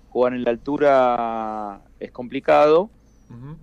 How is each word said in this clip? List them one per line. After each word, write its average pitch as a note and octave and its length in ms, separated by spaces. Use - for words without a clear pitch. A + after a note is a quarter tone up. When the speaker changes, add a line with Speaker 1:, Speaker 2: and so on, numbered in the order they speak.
Speaker 1:
jugar B2 240
en B2 100
la A#2+ 80
altura A#2 1300
es G#2+ 120
complicado, D3+ 760
Speaker 2:
Ujú. C3 340